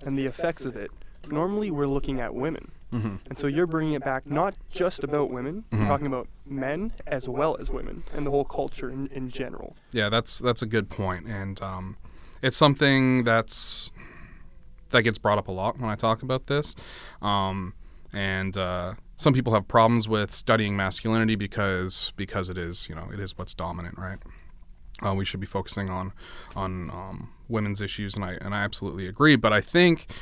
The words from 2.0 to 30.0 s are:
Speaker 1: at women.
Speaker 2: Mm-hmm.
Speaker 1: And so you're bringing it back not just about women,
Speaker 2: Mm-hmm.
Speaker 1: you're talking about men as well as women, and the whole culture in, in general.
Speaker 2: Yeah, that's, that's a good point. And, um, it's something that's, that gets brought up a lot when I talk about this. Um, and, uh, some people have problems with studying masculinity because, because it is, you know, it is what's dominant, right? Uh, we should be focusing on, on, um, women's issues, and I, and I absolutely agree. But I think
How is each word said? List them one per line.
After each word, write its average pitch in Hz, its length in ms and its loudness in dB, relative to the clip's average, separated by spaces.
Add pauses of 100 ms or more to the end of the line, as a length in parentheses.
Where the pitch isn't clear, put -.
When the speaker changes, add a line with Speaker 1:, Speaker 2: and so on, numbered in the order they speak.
Speaker 1:
at 117 140 -4
women. - 380 -4 (200)
Speaker 2:
Mm-hmm. 110 240 0 (140)
Speaker 1:
And 135 80 -8
so 143 80 -2
you're 147 220 4
bringing 156 260 2
it 143 100 -2
back 135 220 -2
not 165 300 2 (160)
just - 320 0
about 143 260 2
women, 139 420 -4
Speaker 2:
Mm-hmm. 113 60 2
Speaker 1:
you're 107 100 4
talking 143 200 2
about 127 200 -2 (200)
men 143 440 -2 (140)
as 131 240 -2
well 139 300 2
as - 100 -4
women, - 340 -4 (120)
and 147 100 0
the 139 60 0
whole 139 140 4
culture 139 440 -4
in, 131 180 -6
in 131 220 -6
general. - 460 -8 (160)
Speaker 2:
Yeah, 107 180 2
that's, 113 300 2
that's 123 240 2
a - 20 -2
good 107 240 2
point. 92 380 -2
And, 98 340 -6
um, 92 360 -6 (440)
it's 131 160 2
something 135 680 6
that's, - 680 2 (960)
that 120 140 6
gets 110 140 2
brought 104 200 4
up 98 100 -2
a 98 40 -6
lot 95 280 -2
when 120 100 -2
I 104 60 0
talk 113 280 2
about 131 240 -2
this. 143 280 0 (460)
Um, 95 520 0 (380)
and, 95 460 -2
uh, 90 360 -2 (220)
some - 180 4
people 123 200 2
have 101 140 4
problems 113 420 8
with 107 240 2
studying 107 420 2
masculinity 110 600 2
because, 98 800 -2
because 92 340 -4
it 90 80 -8
is, 87 320 -4
you 80 60 -10
know, 80 180 -10
it 101 60 -8
is 95 180 -8
what's 90 160 -8
dominant, 87 440 -8
right? 92 200 -8 (880)
Uh, 101 80 2
we 95 120 0
should - 140 -4
be 95 80 -6
focusing 98 420 -4
on, 92 220 -4 (440)
on, 92 360 -4
um, 95 380 -10 (180)
women's 104 340 -2
issues, 101 340 -4
and 104 100 -2
I, 90 160 -6
and 98 120 -4
I 104 100 0
absolutely 95 440 -4
agree. 143 280 6
But 110 180 4
I 104 80 6
think 170 460 4 (140)